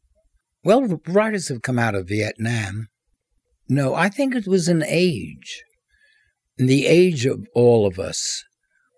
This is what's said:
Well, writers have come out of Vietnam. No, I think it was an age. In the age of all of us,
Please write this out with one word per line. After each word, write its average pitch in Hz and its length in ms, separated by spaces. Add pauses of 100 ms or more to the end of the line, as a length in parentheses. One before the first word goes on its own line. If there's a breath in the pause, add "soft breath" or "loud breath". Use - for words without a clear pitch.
(640)
Well, 202 420
writers 202 440
have 123 120
come 127 160
out 113 160
of 95 140
Vietnam. 107 800 (800)
No, 135 260
I 170 160
think 269 240
it 220 140
was 180 200
an 165 160
age. 135 800 (920)
In 131 80
the 135 220
age 160 380
of 113 280
all 120 320
of 92 140
us, - 440 (540)